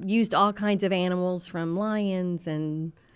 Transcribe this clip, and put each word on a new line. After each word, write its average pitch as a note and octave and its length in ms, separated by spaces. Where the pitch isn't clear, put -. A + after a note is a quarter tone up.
used G#3 320
all G3+ 180
kinds G#3 300
of F#3+ 100
animals F3+ 540
from E3 300
lions F#3+ 720
and D#3 460